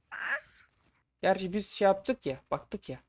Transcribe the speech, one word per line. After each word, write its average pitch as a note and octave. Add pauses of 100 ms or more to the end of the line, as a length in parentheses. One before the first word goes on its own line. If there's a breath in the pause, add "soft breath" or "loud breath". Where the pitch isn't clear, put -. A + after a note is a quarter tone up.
(1200)
Gerçi F#3+
biz G3+
şey -
yaptık G3
ya, C3+ (100)
baktık -
ya. C3 (100)